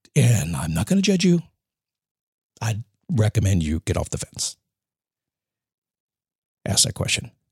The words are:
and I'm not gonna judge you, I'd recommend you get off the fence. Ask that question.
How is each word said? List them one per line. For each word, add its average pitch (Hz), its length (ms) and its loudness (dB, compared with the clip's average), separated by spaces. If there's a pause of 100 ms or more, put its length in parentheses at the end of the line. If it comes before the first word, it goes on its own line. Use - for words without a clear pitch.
(160)
and 101 400 2
I'm 78 180 -4
not 82 140 -2
gonna 196 140 2
judge 190 240 2
you, 175 180 4 (1160)
I'd 110 240 -4 (260)
recommend 101 540 2
you 78 220 -2
get 85 120 0
off 80 120 -4
the - 80 -6
fence. - 400 -8 (2000)
Ask - 180 0
that - 100 -2
question. - 380 -6 (200)